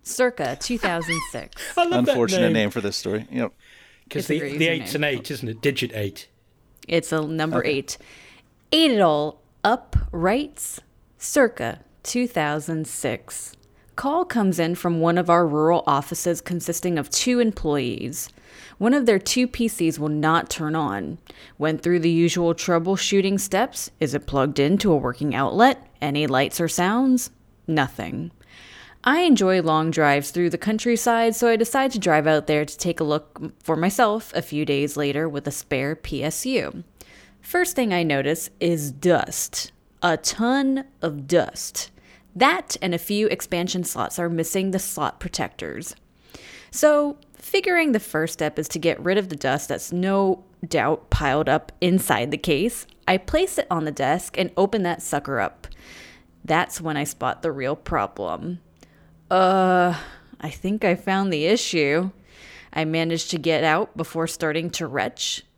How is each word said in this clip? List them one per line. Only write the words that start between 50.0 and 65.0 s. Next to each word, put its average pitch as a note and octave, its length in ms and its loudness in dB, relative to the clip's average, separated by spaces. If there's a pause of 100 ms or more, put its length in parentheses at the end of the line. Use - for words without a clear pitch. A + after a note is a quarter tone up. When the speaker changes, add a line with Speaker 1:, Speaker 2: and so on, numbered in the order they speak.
Speaker 1:
doubt D3+ 440 0
piled D3 380 2
up D3+ 320 0
inside D3+ 500 2
the - 80 -4
case, F3 480 -2 (220)
I F#3+ 80 4
place D#4 420 0
it - 100 -2
on E3 160 -2
the D3+ 60 -4
desk C#3+ 480 -2
and F#3 180 -2
open G3 280 2
that F3 180 -2
sucker C#3+ 380 -4
up. - 260 -6 (800)
That's E3 360 -2
when D#3+ 160 -4
I C#3+ 60 -2
spot - 400 -6
the E3 80 -2
real C#3 240 -4
problem. G2+ 840 -6 (680)
Uh, F#3 680 4 (460)
I D#3 100 -6
think G#3 340 -4
I F3 100 4
found F#3+ 380 0
the D#3 140 0
issue. F3 640 2 (600)
I D#3+ 120 -2
managed E3 480 -2
to F3 60 -4
get D#3 260 2
out D#3+ 320 0
before E3 320 -4
starting D#3+ 420 -2
to - 160 -6
retch. - 560 -4 (160)